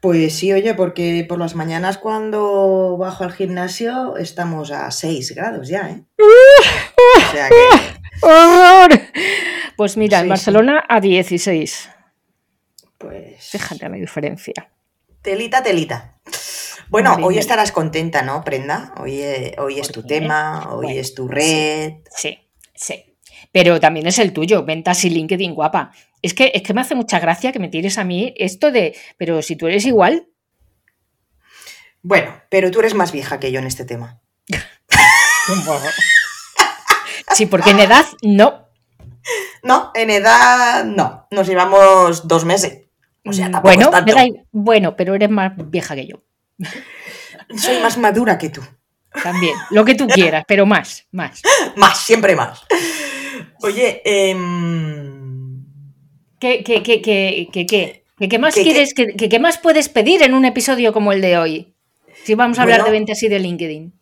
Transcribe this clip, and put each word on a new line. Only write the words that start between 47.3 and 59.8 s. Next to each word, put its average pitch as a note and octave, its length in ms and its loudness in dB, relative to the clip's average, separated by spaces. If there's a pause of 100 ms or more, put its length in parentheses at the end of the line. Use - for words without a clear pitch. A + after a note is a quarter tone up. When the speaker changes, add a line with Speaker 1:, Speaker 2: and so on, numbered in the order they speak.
Speaker 1:
Soy E4+ 240 -2
más A#3 180 -2
madura G#3+ 400 0
que D#3 120 -10
tú. - 100 -18 (640)
Speaker 2:
También, F3+ 320 -4 (160)
lo G#3+ 140 4
que B3 100 2
tú B3+ 120 -4
quieras, E3 400 2
pero G3+ 200 2
más, - 440 -2
más. F3 320 -12 (320)
Speaker 1:
Más, F#3+ 240 2
siempre G#3 380 2
más. A#2+ 260 -6 (1000)
Oye, G#3 420 -4
em, D#3 1600 -6 (720)
Speaker 2:
¿Qué, B3 240 -2
qué, A3 200 -2
qué, A3+ 200 0
qué, G3 500 -2
qué, F3 140 -6
qué? - 380 -4 (140)
¿Qué, F#3+ 100 -4
qué A#3 100 0
más D#4 160 0
Speaker 1:
¿Qué, - 80 2
qué? D#4+ 80 4
Speaker 2:
quieres? C#4+ 240 0
¿Qué, A#3+ 220 0
qué, - 120 -4
qué A3+ 120 2
más E4 180 0
puedes D#4 300 0